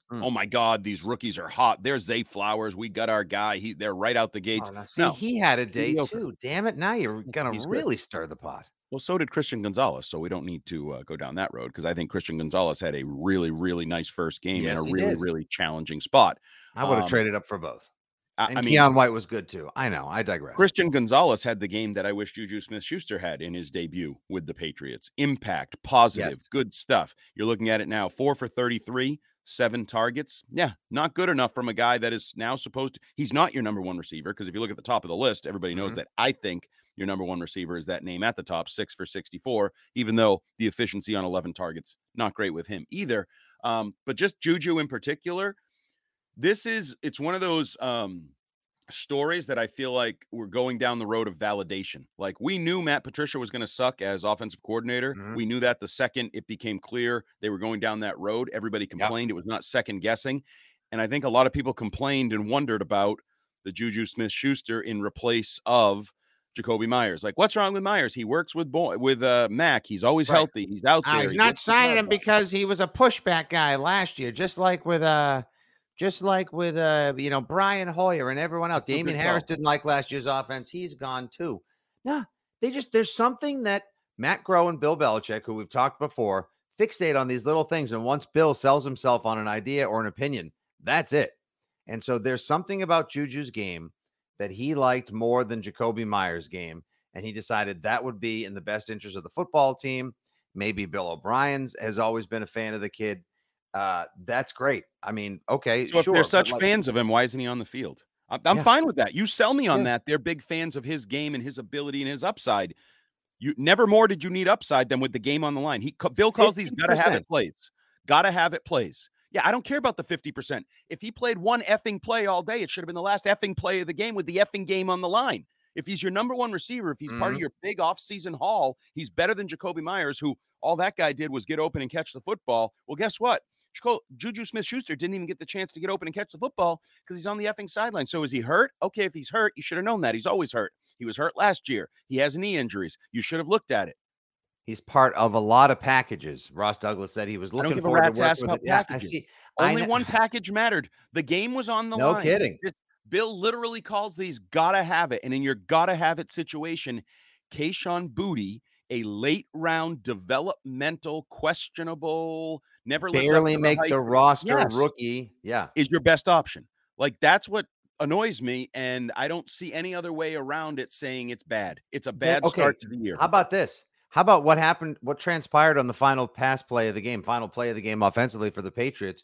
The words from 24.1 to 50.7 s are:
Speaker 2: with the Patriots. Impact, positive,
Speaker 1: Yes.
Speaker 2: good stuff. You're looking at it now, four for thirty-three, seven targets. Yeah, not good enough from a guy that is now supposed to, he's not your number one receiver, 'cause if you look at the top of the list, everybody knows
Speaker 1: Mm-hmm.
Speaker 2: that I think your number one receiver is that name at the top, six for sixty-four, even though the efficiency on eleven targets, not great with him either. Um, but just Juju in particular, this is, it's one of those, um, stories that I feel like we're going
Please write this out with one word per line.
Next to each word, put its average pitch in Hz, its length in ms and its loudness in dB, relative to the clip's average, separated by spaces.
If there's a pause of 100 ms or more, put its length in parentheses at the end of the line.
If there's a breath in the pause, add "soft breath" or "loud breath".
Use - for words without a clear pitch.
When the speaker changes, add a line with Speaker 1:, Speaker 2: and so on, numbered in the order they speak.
Speaker 2:
with 92 160 -6
the 80 80 -10
Patriots. 69 640 -12
Impact, 107 640 -4
positive, 104 540 4
Speaker 1:
Yes. - 120 -20
Speaker 2:
good 127 240 -4
stuff. 95 420 0 (180 soft breath)
You're 107 140 -4
looking 110 220 0
at 110 120 2
it 76 60 -8
now, 101 220 -2
four 139 260 0
for 127 140 -8
thirty-three, 123 680 -2 (260)
seven 117 400 0
targets. 120 640 -4
Yeah, 151 220 0 (180)
not 147 240 -2
good 180 140 0
enough 131 240 2
from 123 160 -4
a 110 40 -4
guy 120 240 4
that 113 160 -2
is - 220 -8
now 117 220 -4
supposed 131 380 -8
to, - 40 -20 (160 soft breath)
he's 143 180 -4
not 160 200 4
your 127 100 -2
number 107 180 -4
one 90 160 -6
receiver, 82 360 -10
'cause 98 160 -10
if 87 40 -10
you 104 60 -6
look 113 100 -4
at - 60 -12
the - 60 -16
top 113 240 -2
of 85 40 -8
the 82 60 -4
list, 107 320 0
everybody 90 260 -6
knows 95 180 -4
Speaker 1:
Mm-hmm. 82 80 -10
Speaker 2:
that - 80 -10 (100)
I 123 160 2
think 87 360 -8 (280)
your 98 100 -6
number 95 180 -4
one 90 160 -6
receiver 85 360 -8
is 78 100 -10
that 87 180 -6
name 90 180 -6
at 117 140 0
the 90 60 -10
top, 82 260 -6
six - 240 -8
for 90 120 -12
sixty-four, 101 680 -4 (240 soft breath)
even 113 220 0
though 104 260 4 (140)
the 110 100 0
efficiency 107 480 -4
on 95 80 -2
eleven 90 300 -4
targets, 82 420 -10 (200)
not 110 180 -4
great 98 200 -4
with 82 140 -10
him 90 220 -12
either. 120 380 -4 (360 soft breath)
Um, 113 320 -4 (100)
but 127 120 -6
just 190 240 -4
Juju 165 380 0
in 147 100 -2
particular, 175 640 -6 (840)
this 185 280 0
is, 214 360 -6
it's 147 180 -8
one 165 160 -2
of 185 60 -6
those, 165 380 -2
um, 98 500 -6 (600)
stories 147 560 -2
that 131 100 -2
I 117 100 2
feel 131 260 -6
like 120 380 -2
we're 113 140 -10
going 123 320 0